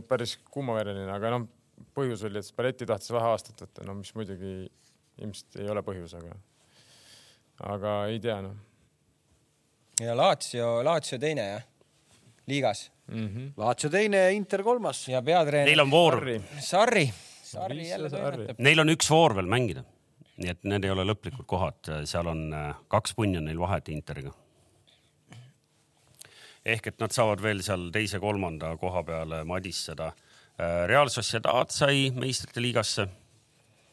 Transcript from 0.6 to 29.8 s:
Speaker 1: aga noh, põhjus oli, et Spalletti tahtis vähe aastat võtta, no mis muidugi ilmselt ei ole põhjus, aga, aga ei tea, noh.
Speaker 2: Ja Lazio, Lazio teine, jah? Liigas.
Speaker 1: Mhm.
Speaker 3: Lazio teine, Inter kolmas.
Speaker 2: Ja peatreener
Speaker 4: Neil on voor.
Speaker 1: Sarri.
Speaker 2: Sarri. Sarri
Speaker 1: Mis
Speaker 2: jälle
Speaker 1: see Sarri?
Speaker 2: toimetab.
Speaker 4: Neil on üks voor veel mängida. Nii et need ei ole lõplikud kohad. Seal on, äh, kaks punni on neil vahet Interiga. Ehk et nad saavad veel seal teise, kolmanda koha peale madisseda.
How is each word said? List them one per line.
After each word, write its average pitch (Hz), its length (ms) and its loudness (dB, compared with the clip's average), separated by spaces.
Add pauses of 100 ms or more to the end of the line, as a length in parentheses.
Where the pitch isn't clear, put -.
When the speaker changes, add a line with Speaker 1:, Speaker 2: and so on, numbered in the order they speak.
Speaker 1:
aga 101 300 -2
noh, 117 100 -6 (480)
põhjus 120 320 -4
oli, 101 160 -6
et - 60 -16
Spalletti 123 420 -2
tahtis 107 240 -2
vähe 117 160 2
aastat 101 320 -4
võtta, - 240 -16
no 98 80 -10
mis 98 240 -14
muidugi 95 320 -10 (680)
ilmselt 98 460 -14
ei 104 80 -4
ole 104 160 -4
põhjus, 87 320 -10
aga, 85 160 -16 (1200)
aga 101 360 -4 (160)
ei 113 80 -4
tea, 107 240 -4
noh. 101 160 -12 (1400)
Speaker 2:
Ja 117 160 -2
Lazio, 120 640 0
Lazio 151 340 0
teine, 139 300 -2
jah? 107 160 -8 (840)
Liigas. 127 420 -2 (180)
Speaker 1:
Mhm. 113 480 -8
Speaker 3:
Lazio 123 340 0
teine, 196 460 4
Inter 202 320 -2
kolmas. 220 400 0
Speaker 2:
Ja 127 160 0
peatreener 147 480 4
Speaker 4:
Neil 151 80 8
on 139 120 6
voor. 156 280 8
Speaker 1:
Sarri. 117 220 -2 (180)
Speaker 2:
Sarri. 190 500 4 (300)
Sarri - 360 -8
Speaker 1:
Mis 165 140 -8
Speaker 2:
jälle 180 180 -4
Speaker 1:
see 143 80 -8
Sarri? 139 220 -4
Speaker 2:
toimetab. 113 260 -8
Speaker 4:
Neil 156 160 8
on 156 80 6
üks 165 240 2
voor 160 240 8
veel 92 160 0
mängida. 120 300 0 (560)
Nii 90 160 -4
et - 100 -12
need 101 240 0
ei 95 60 0
ole 95 100 0
lõplikud 104 420 -4
kohad. 90 440 -2 (160)
Seal 85 260 -2
on, 80 220 -4
äh, 76 160 -6 (160)
kaks - 280 0
punni 101 240 2
on 78 60 -4
neil 80 160 -4
vahet 87 320 -2
Interiga. 71 400 -8 (2250)
Ehk 113 280 -2
et - 140 -8
nad 110 100 -2
saavad 107 320 4
veel 104 180 0
seal 90 300 -2
teise, 101 300 -2
kolmanda 87 560 -2
koha 90 260 -2
peale 80 400 -6
madisseda. 82 720 -6 (460)